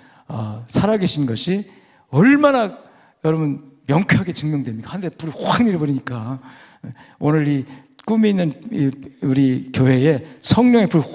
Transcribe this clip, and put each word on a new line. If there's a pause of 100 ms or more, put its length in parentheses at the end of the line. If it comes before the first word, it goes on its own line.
(280)
어,
살아계신
것이 (400)
얼마나 (440)
여러분 (160)
명쾌하게
증명됩니까?
한
대
불이 (120)
확
내려버리니까. (800)
오늘
이 (400)
꿈에
있는 (180)
이 (320)
우리
교회에 (160)
성령의
불이 (120)